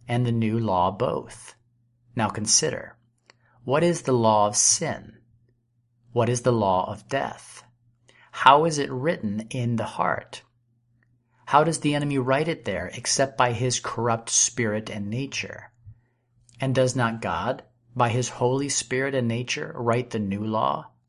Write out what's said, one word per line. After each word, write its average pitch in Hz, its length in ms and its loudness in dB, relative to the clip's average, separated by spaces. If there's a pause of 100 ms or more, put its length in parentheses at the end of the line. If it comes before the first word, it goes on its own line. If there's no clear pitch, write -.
and 123 180 0
the 117 60 2
new 113 280 2
law 95 320 2
both. - 640 -6 (600)
Now 107 140 0
consider, - 680 -2 (680)
what 143 200 2
is 170 180 2
the 135 120 0
law 110 340 6
of 107 80 -4
sin? - 640 0 (920)
What 117 180 2
is 123 120 0
the 127 100 4
law 98 380 2
of - 180 -12
death? - 560 -6 (680)
How 147 340 6
is 151 140 0
it 139 120 -2
written 113 600 -4
in 120 240 -2
the 110 100 -2
heart? - 560 -4 (1040)
How 151 180 6
does 160 160 0
the 147 160 0
enemy 143 220 -2
write 135 300 0
it 160 180 -6
there 90 280 -4
except 135 440 -2
by 123 160 4
his 120 260 -2
corrupt 113 500 -4
spirit 110 600 0
and 101 200 -8
nature? - 640 -8 (880)
And 131 140 -2
does 131 220 2
not 113 260 0
God, 101 420 -4 (320)
by 123 140 2
his 120 200 -2
Holy 135 400 -2
Spirit 135 440 -2
and 123 140 0
nature, 117 480 -4
write 120 360 -2
the 113 80 -2
new 101 240 -4
law, 120 480 -2 (180)